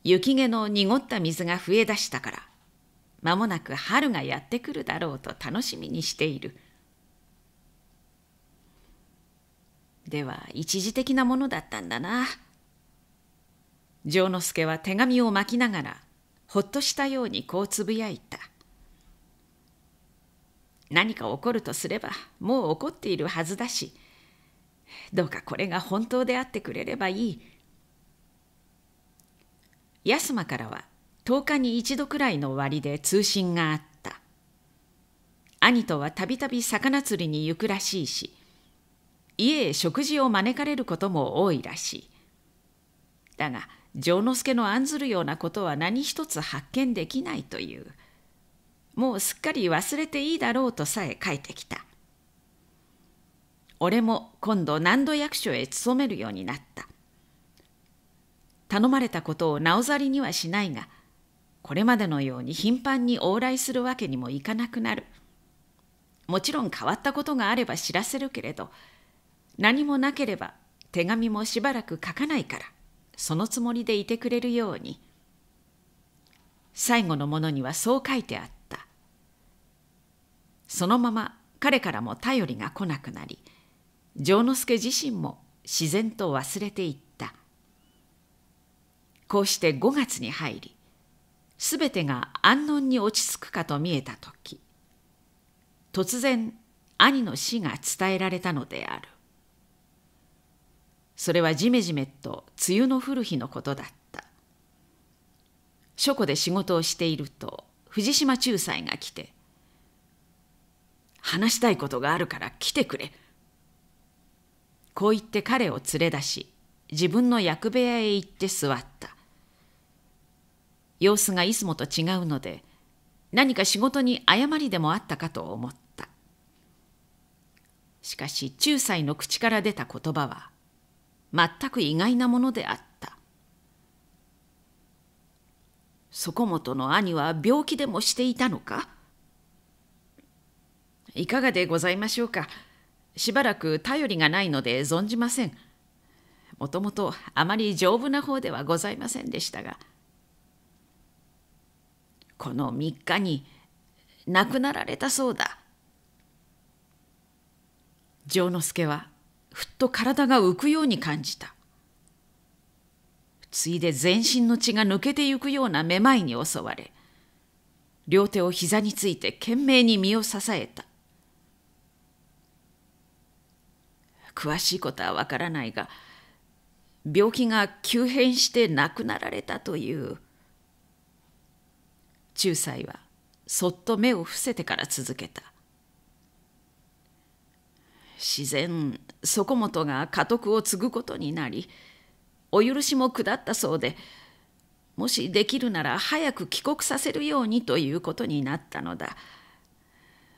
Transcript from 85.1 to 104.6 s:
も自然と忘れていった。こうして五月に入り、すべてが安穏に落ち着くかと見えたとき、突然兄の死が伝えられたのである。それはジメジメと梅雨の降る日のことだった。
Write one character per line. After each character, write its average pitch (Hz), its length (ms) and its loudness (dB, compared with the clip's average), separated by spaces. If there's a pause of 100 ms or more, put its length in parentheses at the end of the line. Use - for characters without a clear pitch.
も 170 300 -6 (220)
自 - 240 -2
然 214 220 0
と 185 240 -2
忘 135 260 -4
れ 208 100 -6
て 190 160 -4
い 156 40 -4
っ 139 60 -10 (200)
た。 - 160 -12 (2000)
こ 202 120 2
う 196 60 2
し - 120 0
て 165 140 4
五 156 200 2
月 277 280 -2
に 117 100 -6
入 147 300 -6
り、 - 160 -20 (800)
す - 220 -4
べ 294 100 2
て 175 160 -2
が 135 260 -2 (120)
安 277 240 6
穏 294 140 0
に 262 180 2
落 214 200 0
ち - 80 0
着 - 140 -6
く - 100 -16
か 165 140 -4
と 143 140 -2
見 160 180 0
え 131 60 0
た 113 140 -12
と - 140 -20 (140)
き、 - 160 -16 (1300)
突 190 280 -2
然 233 340 0 (440)
兄 262 240 6
の 202 120 -2
死 226 260 -2
が 151 120 -2 (260)
伝 190 180 2
え - 20 -2
ら 190 100 0
れ 180 120 -4
た 185 120 -2
の 139 140 -2
で 58 200 -10
あ - 120 -10
る。 - 100 -16 (2000)
そ - 160 -2
れ 175 80 6
は 160 140 4
ジ 180 160 2
メ 247 100 6
ジ 175 140 -2
メ 139 120 -2
と - 380 -12 (240)
梅 190 120 4
雨 262 60 6
の 262 140 2
降 277 160 -4
る 247 80 -2
日 160 140 -4
の 123 100 -6
こ - 140 -10
と 139 120 -4
だ 135 100 -10
っ - 20 -14 (260)
た。 - 120 -14 (1700)